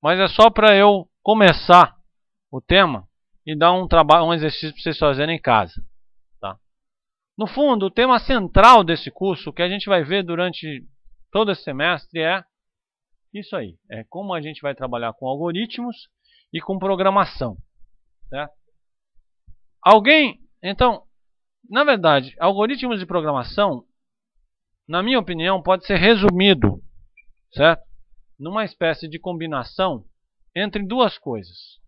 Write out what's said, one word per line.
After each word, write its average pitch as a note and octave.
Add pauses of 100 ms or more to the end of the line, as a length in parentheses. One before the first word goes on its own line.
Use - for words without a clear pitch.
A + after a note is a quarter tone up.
Mas E3
é F#3+
só G#3+
pra G#3+
eu G3+ (160)
começar F3+ (560)
o C3
tema D#3 (380)
e D#3
dar D#3
um G#3+
traba-, E3
um E3+
exercício D#3
pra -
vocês D#3+
fazerem D3
em -
casa, G#2+ (560)
tá? G2 (800)
No G#3+
fundo, B3+
o F#3+
tema B3
central A3
desse E3
curso, F3+
o -
que -
a F3
gente G3+
vai F3+
ver F#3
durante E3 (420)
todo G3+
esse -
semestre D#3+
é F3+ (880)
isso G3+
aí. G#2 (140)
É A2
como F#3+
a E3
gente D3+
vai C#3+
trabalhar A#2+
com C3
algoritmos F#3 (420)
e E3
com F#3+
programação, F#3+ (720)
certo? C#3+ (1200)
Alguém, A3 (220)
então, G3+ (680)
na A#3+
verdade, E3
algoritmos G#3+
de F3+
programação, D#3 (1000)
na E3+
minha B3
opinião, F3+
pode F3+
ser G3+
resumido, F#3 (720)
certo? D#3+ (560)
Numa F#3+
espécie E3
de D#3
combinação D#3+ (500)
entre G3+
duas A#3
coisas. -